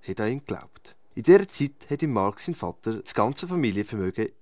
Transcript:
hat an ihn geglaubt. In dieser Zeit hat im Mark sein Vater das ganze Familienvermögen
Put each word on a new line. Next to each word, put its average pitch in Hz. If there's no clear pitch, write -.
hat 95
an 110
ihn 135
geglaubt. -
In -
dieser 190
Zeit -
hat 143
im 151
Mark 101
sein -
Vater 101
das -
ganze 139
Familienvermögen 104